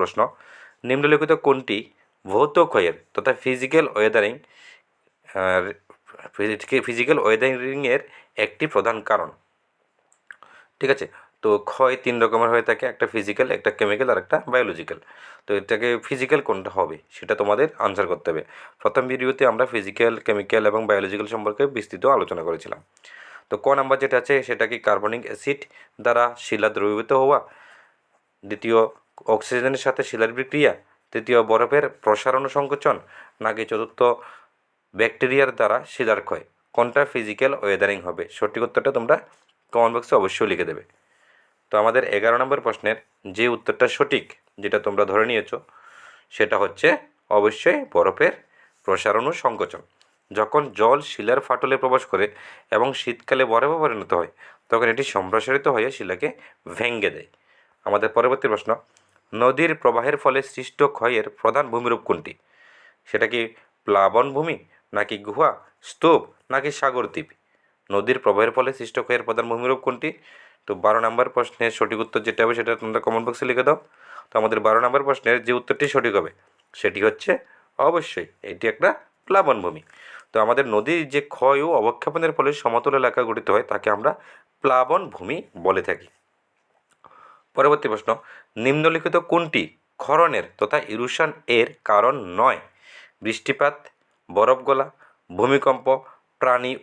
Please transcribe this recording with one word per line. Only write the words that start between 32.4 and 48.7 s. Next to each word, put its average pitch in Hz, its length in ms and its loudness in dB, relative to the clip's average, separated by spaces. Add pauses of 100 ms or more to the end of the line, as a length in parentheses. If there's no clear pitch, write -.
সংকোচন, 143 400 -2 (460)
নাকি 110 300 -4
চতুর্থ 110 280 -6 (960)
ব্যাকটেরিয়ার 127 640 2
দ্বারা 110 180 2 (160)
শিলার 110 340 0
ক্ষয়? - 160 -8 (320)
কোনটা 120 300 0
ফিজিক্যাল 120 460 -2 (100)
ওয়েদারিং 101 460 0
হবে? 87 160 -8 (140)
সঠিক 110 300 -4
উত্তরটা 131 300 -2
তোমরা 120 180 0 (580)
কমেন্ট 117 220 4
বক্সে 120 200 -2
অবশ্যই 101 360 2
লিখে 85 200 -2
দেবে। - 120 -12 (880)
তো - 100 -6
আমাদের 117 220 2 (140)
এগারো 117 240 2
নম্বর 135 240 -2
প্রশ্নের 107 320 -2 (400)
যে 117 80 2 (100)
উত্তরটা 120 320 0
সঠিক, - 380 -2 (380)
যেটা 101 160 0
তোমরা 101 320 -4
ধরে 107 140 2
নিয়েছো, 120 320 -4 (760)
সেটা 107 240 0
হচ্ছে 98 300 0 (440)
অবশ্যই 107 480 2 (140)
বরফের 95 400 2 (520)